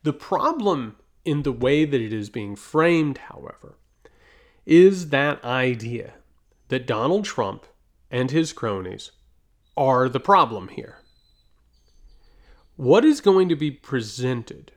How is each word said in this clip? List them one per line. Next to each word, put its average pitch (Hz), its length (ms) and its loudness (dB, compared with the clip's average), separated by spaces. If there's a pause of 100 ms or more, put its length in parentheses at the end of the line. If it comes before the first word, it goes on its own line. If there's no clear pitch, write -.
The 151 120 -2
problem 185 800 -2 (300)
in 147 160 -2
the 139 100 -2
way 131 320 2
that 139 160 0
it 110 140 -6
is 104 160 -6
being 101 260 -10
framed, 156 640 0
however, - 580 -20 (880)
is 180 460 6
that 143 340 -2
idea 120 680 -4 (540)
that 127 180 -4
Donald 143 400 -2
Trump 101 400 -6 (440)
and 127 200 -4
his 160 240 -2
cronies 95 580 -8 (640)
are 131 320 2
the 127 100 -4
problem 127 500 2
here. - 280 -16 (1800)
What 160 300 4
is 294 160 2
going 190 260 4
to 165 80 0
be 147 140 -4
presented 123 1080 -8